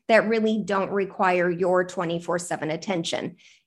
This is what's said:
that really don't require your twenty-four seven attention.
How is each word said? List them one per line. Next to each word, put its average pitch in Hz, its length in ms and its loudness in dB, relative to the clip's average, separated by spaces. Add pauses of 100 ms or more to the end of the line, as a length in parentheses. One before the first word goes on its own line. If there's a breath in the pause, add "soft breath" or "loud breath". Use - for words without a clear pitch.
that 214 200 6
really 220 360 2
don't 190 260 0
require 185 600 2
your 180 320 2
twenty-four 170 560 -4
seven 156 320 -4
attention. 165 640 -4 (320 soft breath)